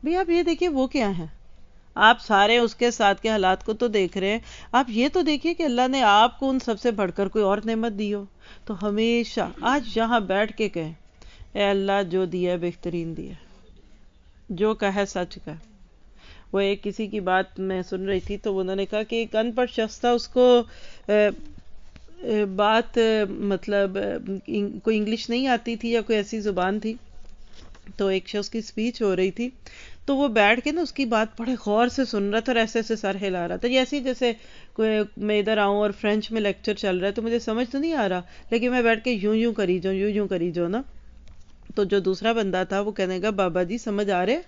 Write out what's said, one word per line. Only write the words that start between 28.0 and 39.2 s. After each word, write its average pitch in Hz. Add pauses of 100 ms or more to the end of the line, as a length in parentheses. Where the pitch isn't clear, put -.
ایک 190
شخص 202
کی 226
اسپیچ 226
ہو 196
رہی 185
تھی، 233 (580)
تو 277
وہ 277
بیٹھ 220
کے 294
نا 349
اس 294
کی 269
بات 220
بڑے 240 (120)
غور 220
سے 254
سن 202
رہا 220
تھا 254
اور 233
ایسے 220
ایسے 226
سر 196
ہلا 185
رہا 180
تھا، 233
یہ 254
ایسے 262
ہی 269
جیسے 247 (400)
کوئی، 220 (280)
میں 208
ادھر 214
آؤں 202
اور 208 (100)
فرینچ 214
میں 226
lecture 202
چل 190
رہا 185
ہے 202
تو 220
مجھے 226
سمجھ 226
تو 277
نہیں 320
آ 226
رہا، 180 (300)
لیکن 240
میں 254
بیٹھ 226
کے 254
یوں 208